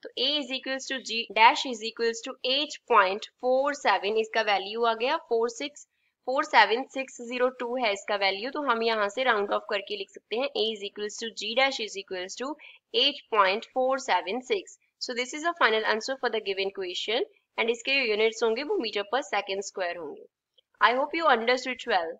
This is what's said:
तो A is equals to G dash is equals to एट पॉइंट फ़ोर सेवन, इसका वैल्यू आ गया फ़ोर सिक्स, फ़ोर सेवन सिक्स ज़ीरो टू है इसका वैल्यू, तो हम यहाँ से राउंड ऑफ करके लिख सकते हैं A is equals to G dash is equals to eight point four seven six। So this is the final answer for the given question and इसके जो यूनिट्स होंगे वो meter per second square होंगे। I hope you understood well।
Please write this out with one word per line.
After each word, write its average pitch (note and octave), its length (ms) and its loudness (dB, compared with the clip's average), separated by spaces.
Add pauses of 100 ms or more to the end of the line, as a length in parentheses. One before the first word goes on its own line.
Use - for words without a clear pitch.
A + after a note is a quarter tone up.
तो - 60 -12 (100)
A B3+ 100 0 (100)
is C#4 180 -4
equals C4 340 -6
to C4+ 80 -2 (120)
G A3+ 140 -4 (140)
dash B3 320 8
is G#3+ 180 -6
equals A3+ 380 -2
to C4 80 -8 (160)
एट D4 260 0 (120)
पॉइंट G3+ 380 6 (140)
फ़ोर C4 340 2
सेवन, G#3 460 0
इसका A3 220 -2 (100)
वैल्यू G3+ 320 -2
आ A3+ 180 2
गया C#4+ 140 0 (120)
फ़ोर A#3 220 0
सिक्स, - 360 -10 (420)
फ़ोर C#4 160 0
सेवन A#3 380 4 (120)
सिक्स C4+ 340 -8
ज़ीरो B3 200 0 (120)
टू A#3+ 160 -4
है A#3 160 0
इसका G3+ 240 -4
वैल्यू, G3 340 -2
तो D4 200 -6
हम A3+ 120 2
यहाँ A3 260 0
से B3+ 160 -4
राउंड G#3+ 280 2
ऑफ G#3 180 -2
करके G#3 260 -4
लिख G3 140 -12
सकते - 260 -10
हैं C4+ 120 -2
A G#3+ 240 -2
is G3+ 160 -8
equals G#3 340 -8
to A3+ 80 -8 (120)
G G#3+ 160 -6
dash C4+ 260 2
is G3 180 -10
equals F#3 380 -8
to C4 80 -6 (540)
eight C#4 180 0 (140)
point G3+ 400 4
four C4 300 2
seven F#3 440 0
six। - 280 -4 (260)
So B3 160 -8
this B3 160 -4
is D4+ 140 -4
the E4+ 120 0
final A3 320 4
answer A3 300 -2
for A#3+ 120 0
the A3 140 0
given G3 300 -2
question G3+ 500 -2 (300)
and A3+ 120 2
इसके B3+ 240 0
जो C4+ 160 2
यूनिट्स A3 320 2
होंगे A3+ 200 2 (100)
वो G4+ 140 2
meter G3+ 280 -2
per C#4 140 2
second G3+ 400 -4
square F3 300 -4
होंगे। D3 280 -12 (540)
I A3 180 6
hope C#4+ 220 -2
you D#4+ 160 4
understood B3 580 0
well। E3+ 260 0